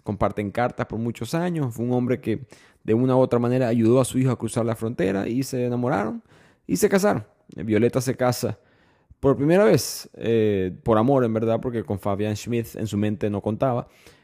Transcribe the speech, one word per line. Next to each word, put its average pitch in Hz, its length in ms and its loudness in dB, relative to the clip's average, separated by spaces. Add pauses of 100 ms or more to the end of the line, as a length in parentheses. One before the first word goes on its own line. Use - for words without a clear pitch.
Comparten 101 480 -2
cartas 120 340 -4
por 107 140 -8
muchos 117 340 -6
años. 165 400 -4
Fue 113 100 -6
un 123 80 -2
hombre 123 280 0
que 113 260 -4 (380)
de 107 100 2
una 127 220 2
u - 20 6
otra 127 220 4
manera 123 260 2
ayudó 117 340 4
a 127 40 2
su - 160 -4
hijo 131 100 2
a 120 80 -2
cruzar 113 260 -4
la 113 120 -2
frontera 185 500 -2
y 123 160 -2
se 127 220 -4
enamoraron 147 580 -2 (460)
y - 80 0
se 202 120 2
casaron. 190 360 2 (320)
Violeta 113 440 2
se 123 140 -2
casa 120 460 -2 (580)
por 135 180 2
primera 165 280 4
vez, - 500 0
eh, 104 580 0 (120)
por 110 140 4
amor 127 260 4
en 113 100 0
verdad, 113 260 0
porque 117 220 -4
con 101 160 -4
Fabian 104 380 -2
Schmidt 117 400 -6
en 110 100 -4
su 104 100 -4
mente 107 320 0
no 101 140 -4
contaba. 120 460 -2 (360)